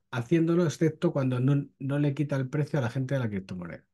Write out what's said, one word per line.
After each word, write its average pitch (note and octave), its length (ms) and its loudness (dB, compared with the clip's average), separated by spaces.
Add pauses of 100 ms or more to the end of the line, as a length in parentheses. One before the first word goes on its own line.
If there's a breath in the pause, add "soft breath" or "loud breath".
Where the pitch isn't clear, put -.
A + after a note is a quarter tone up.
(100)
haciéndolo, E3 540 2
excepto D#3 480 0
cuando C3 260 0
no, C#3 280 2 (120)
no C#3 200 -2
le D3 140 2
quita C#3+ 220 -2
el C3+ 140 -2
precio D3+ 300 -2
a - 20 0
la A#2 80 -2
gente C3 260 -2
de C3+ 40 0
la A#2+ 100 -2
criptomoneda. F#2 640 -8